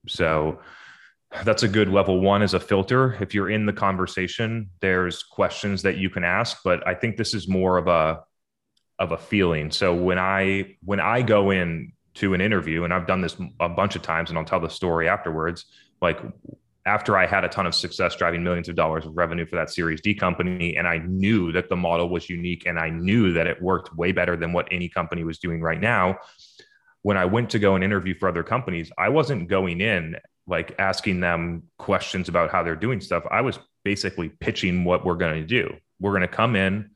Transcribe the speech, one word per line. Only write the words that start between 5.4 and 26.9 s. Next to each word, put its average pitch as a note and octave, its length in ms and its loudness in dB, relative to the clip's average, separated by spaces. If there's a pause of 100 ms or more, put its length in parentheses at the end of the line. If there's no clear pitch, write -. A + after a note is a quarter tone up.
that F#2 140 2
you F#2+ 120 -2
can F2 140 -4
ask, F#2+ 400 0
but F2 240 0
I F#2 80 0
think A2+ 220 -4
this A2 180 -4
is F2+ 120 -6
more F#2 300 2
of E2+ 100 2
a, D#2+ 360 2 (760)
of F2 140 -2
a E2 60 -2
feeling. E2+ 520 2
So F2+ 240 2
when F2+ 240 2
I, F#2+ 680 0
when G2 160 -2
I A2 220 2
go G#2 300 4
in E2 420 -2 (220)
to F#2+ 180 0
an F2+ 80 2
interview, E2+ 420 0
and F2 80 -2
I've F2+ 140 0
done F#2+ 160 2
this E2 160 -4 (220)
a F2 100 0
bunch F#2 260 0
of E2 60 -6
times, E2 300 -2
and E2 80 -2
I'll D#2+ 40 -4
tell F2+ 160 -2
the E2 100 -4
story E2 380 0
afterwards, E2 580 -2 (360)
like, E2+ 180 2 (680)
after G#2 300 2
I F#2 120 4
had F#2+ 160 2
a F2 60 -2
ton F#2 180 -2
of E2 80 -2
success - 400 -2
driving E2+ 260 0
millions F2 260 -2
of E2+ 80 -8
dollars D#2+ 300 0
of D#2+ 100 -12
revenue E2+ 300 -2
for F2 120 -6
that D#2+ 120 -2
Series E2 320 -2
D G#2 140 0
company, F2 600 -2
and F2 120 0
I E2+ 100 0
knew F#2 540 0
that F2 180 -2
the F#2+ 60 0
model F2 340 0
was F2 200 -4
unique, F2 360 -6
and E2+ 140 -2
I E2 100 -2
knew F2+ 440 2
that E2 120 2
it F2 160 -2
worked F2+ 340 -2
way E2+ 160 0
better F2 240 0
than E2+ 180 -4
what F2 180 -2
any F2+ 180 -4
company E2+ 340 -4
was E2 140 -6
doing E2 240 -6
right E2 180 -2
now. F#2+ 380 2 (840)